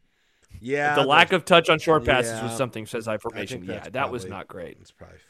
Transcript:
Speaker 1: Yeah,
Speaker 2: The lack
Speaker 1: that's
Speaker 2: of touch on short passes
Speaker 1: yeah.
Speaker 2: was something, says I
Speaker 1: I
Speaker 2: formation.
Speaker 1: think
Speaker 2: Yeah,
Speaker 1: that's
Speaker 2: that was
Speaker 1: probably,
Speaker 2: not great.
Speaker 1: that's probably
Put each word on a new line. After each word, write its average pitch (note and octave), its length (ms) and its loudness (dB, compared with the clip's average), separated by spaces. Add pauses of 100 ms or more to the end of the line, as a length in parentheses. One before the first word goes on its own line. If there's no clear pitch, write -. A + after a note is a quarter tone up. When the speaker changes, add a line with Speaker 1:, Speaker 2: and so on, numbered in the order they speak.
(600)
Speaker 1:
Yeah, C#3+ 340 -2
Speaker 2:
The C#3+ 100 2
lack D#3 240 6
Speaker 1:
that's F3+ 120 2
Speaker 2:
of - 40 -16
touch E3+ 240 6
on D#3+ 100 4
short D#3 240 2
passes B2 300 2
Speaker 1:
yeah. A2+ 100 -6
Speaker 2:
was A2+ 140 -6
something, A2+ 280 -4
says A2+ 220 -8
I A2 60 -2
Speaker 1:
I G#2+ 40 -4
Speaker 2:
formation. G#2 420 -8
Speaker 1:
think F2+ 100 -14
Speaker 2:
Yeah, F#2+ 80 -6
Speaker 1:
that's E2 140 -14
Speaker 2:
that B2+ 200 -4
was A#2 120 -8
Speaker 1:
probably, F#2 140 -12
Speaker 2:
not E2+ 120 -14
great. F2 300 -14
Speaker 1:
that's - 120 -20
probably E2+ 280 -20 (100)